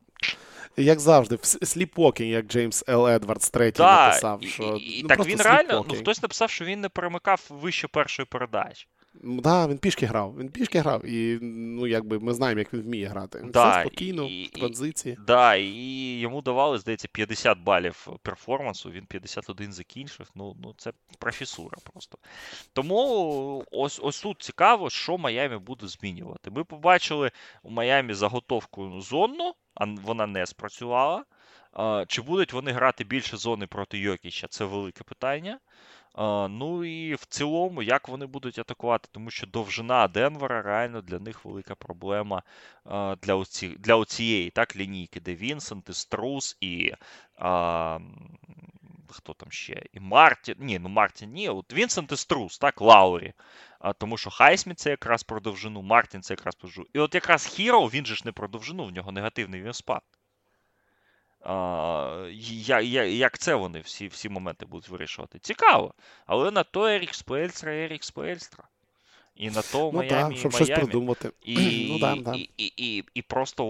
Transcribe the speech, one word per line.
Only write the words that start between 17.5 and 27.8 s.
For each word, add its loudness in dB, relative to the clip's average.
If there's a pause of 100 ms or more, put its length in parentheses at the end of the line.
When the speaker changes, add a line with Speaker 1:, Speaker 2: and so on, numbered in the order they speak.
Speaker 2:
балів 0 (140)
перформансу, -6
він -14
п'ятдесят -12
один -12
закінчив, -18
ну, -14
ну, -18
це -12 (280)
професура -8 (160)
просто. -20 (560)
Тому -2
ось, -4
ось -4
тут -8
цікаво, 2
що -4
Майамі -2
буде -12
змінювати. -12
Ми -6
побачили 2 (320)
у -20
Майамі 2